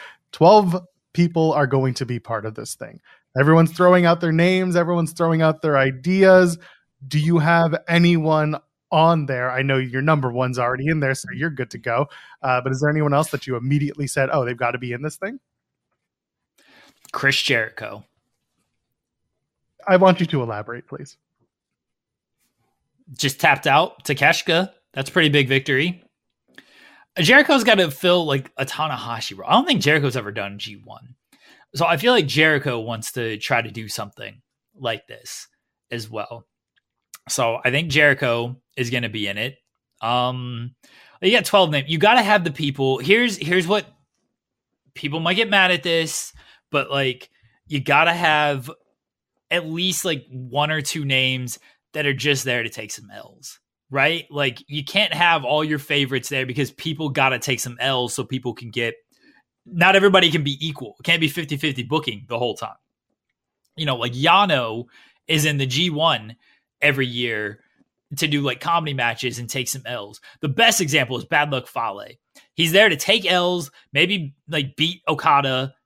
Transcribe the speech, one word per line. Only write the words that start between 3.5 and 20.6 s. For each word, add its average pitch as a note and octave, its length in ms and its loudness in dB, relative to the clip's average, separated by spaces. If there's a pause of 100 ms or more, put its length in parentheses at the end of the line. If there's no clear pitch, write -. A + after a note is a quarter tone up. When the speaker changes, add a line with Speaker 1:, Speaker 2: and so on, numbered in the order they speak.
Speaker 1:
throwing F3+ 320 6
out E3+ 160 4
their E3+ 100 0
names. F3+ 460 2
Everyone's E3+ 340 0
throwing E3 300 0
out D#3+ 200 2
their D3 160 2
ideas. F3 800 6 (480)
Do C#3+ 140 -2
you E3 200 2
have E3 360 2 (140)
anyone D#3+ 680 2 (340)
on D#3+ 360 4
there? B2+ 260 -4
I B2+ 100 -4
know C3+ 160 0
your C3 240 -2
number C#3+ 300 2
one's B2+ 260 -2
already B2+ 300 -2
in D#3 140 0
there, C3+ 140 0
so - 200 -12
you're D#3+ 140 -4
good C3 220 -8
to B2 60 -14
go. A#2+ 300 -2 (340)
Uh, B2+ 200 0
but C3 100 -4
is B2+ 80 -4
there D3 100 0
anyone D3+ 240 0
else D3+ 180 0
that C#3 160 -8
you B2+ 100 -4
immediately C#3+ 500 -2
said, C3+ 240 -2
"Oh, C#3 140 0
they've B2 100 -4
gotta B2 220 -4
be B2 160 -8
in B2 80 -8
this D3+ 160 -10
thing"? A#3 240 -10 (1700)
Speaker 2:
Chris C3+ 300 0
Jericho. A2 640 -4 (1800)
Speaker 1:
I F#3 120 4
want F#3 240 6
you E3+ 60 2
to C#3+ 140 -2
elaborate, A2+ 460 -10